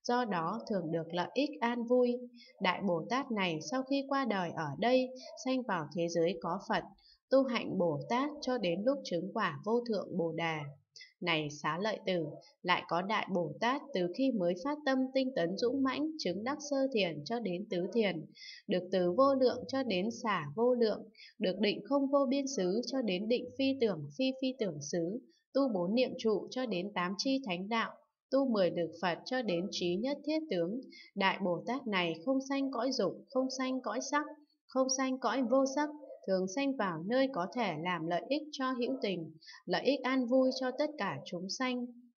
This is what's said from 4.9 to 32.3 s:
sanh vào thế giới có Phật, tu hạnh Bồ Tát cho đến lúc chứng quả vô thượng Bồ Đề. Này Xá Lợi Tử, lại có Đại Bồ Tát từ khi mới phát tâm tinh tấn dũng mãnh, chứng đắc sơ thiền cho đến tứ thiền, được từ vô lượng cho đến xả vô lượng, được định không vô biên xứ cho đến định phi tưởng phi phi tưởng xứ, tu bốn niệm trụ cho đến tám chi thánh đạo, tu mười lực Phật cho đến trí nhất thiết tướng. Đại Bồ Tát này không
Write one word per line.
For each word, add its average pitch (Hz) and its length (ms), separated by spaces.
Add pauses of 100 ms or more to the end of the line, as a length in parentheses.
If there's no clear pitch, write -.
sanh 262 160
vào 185 240 (100)
thế 170 140
giới 170 320
có 180 180 (100)
Phật, 185 140 (460)
tu 269 140
hạnh - 340
Bồ 165 220 (100)
Tát 262 200 (120)
cho 254 160
đến 196 280
lúc 277 180
chứng 180 300
quả 175 320
vô 240 240
thượng 185 280
Bồ 170 140
Đề. 165 260 (640)
Này 160 280
Xá 151 320
Lợi 214 240
Tử, 175 200 (360)
lại 180 260
có 170 140
Đại 202 320
Bồ 165 260
Tát 254 220 (120)
từ 180 140 (100)
khi 262 140
mới 185 220 (100)
phát 294 220
tâm 269 120 (160)
tinh 262 220
tấn 170 220
dũng 262 260
mãnh, 277 360
chứng 185 240
đắc 277 140 (120)
sơ 277 80 (160)
thiền 170 320
cho 233 140
đến 185 300
tứ 180 240
thiền, 185 320 (420)
được 180 240
từ 180 200
vô 269 240
lượng 226 320
cho 269 160
đến 208 280 (120)
xả 185 220 (100)
vô 240 180
lượng, 226 300 (360)
được 190 200
định - 260
không 277 220
vô 277 220
biên 269 180
xứ 190 380
cho 269 160
đến 208 260
định 240 300
phi 269 240
tưởng 165 360
phi 262 140 (100)
phi 262 180
tưởng 165 220 (100)
xứ, 180 280 (340)
tu 269 200
bốn 185 220
niệm 254 220
trụ 214 340
cho 254 140
đến 202 280
tám 180 240
chi 269 280
thánh 190 240
đạo, 226 220 (400)
tu 269 180
mười 190 220
lực 165 200 (100)
Phật 170 240
cho 254 160
đến 185 300
trí 175 240
nhất 269 300
thiết 311 140 (100)
tướng. 190 300 (360)
Đại 196 280
Bồ 180 240
Tát 254 200
này 175 280 (100)
không 269 120 (120)